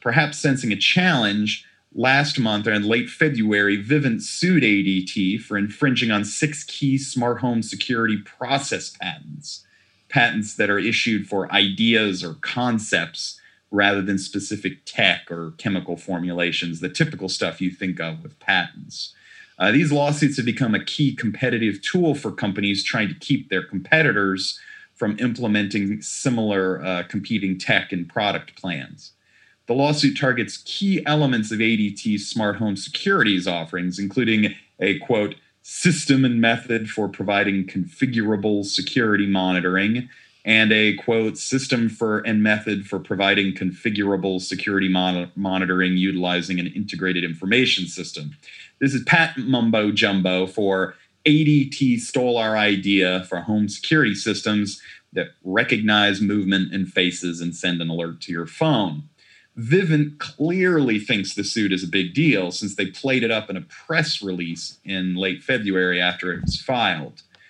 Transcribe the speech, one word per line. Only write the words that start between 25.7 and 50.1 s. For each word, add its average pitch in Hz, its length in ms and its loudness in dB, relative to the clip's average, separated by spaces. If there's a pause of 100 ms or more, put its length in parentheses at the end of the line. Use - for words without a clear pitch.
similar, 101 840 -2
uh, 90 200 -2
competing 98 540 -4
tech - 340 0
and 85 180 -4
product 98 500 -2
plans. 76 520 -10 (540)
The 120 60 -2
lawsuit 147 460 2
targets 120 480 -2
key 196 400 0
elements 127 440 2
of 110 120 -2
A 113 140 4
D 104 160 0
T's 101 360 -2
smart 104 280 -2
home 104 200 -2
securities 107 720 0
offerings, 87 520 -4
including 104 560 0 (260)
a, 92 180 0
quote, 104 360 0 (280)
"system 139 640 2
and 120 160 2
method 113 480 0
for 104 180 -2
providing 101 580 0
configurable 107 1000 0
security 104 600 2
monitoring," 95 840 0 (340)
and 110 280 4
a, 107 220 4
quote, 113 440 0
"system 131 500 0
for 110 380 0
and 107 160 2
method 107 420 0
for 101 140 -4
providing 98 560 2
configurable 95 880 -2
security 98 460 0
mon-, 90 480 2
monitoring 92 600 2
utilizing 90 600 0
an 87 80 -2
integrated 90 560 -4
information 92 640 0
system." 78 460 -10 (480)
This 135 120 2
is - 120 -2
patent 160 440 2
mumbo 113 440 2
jumbo 95 560 2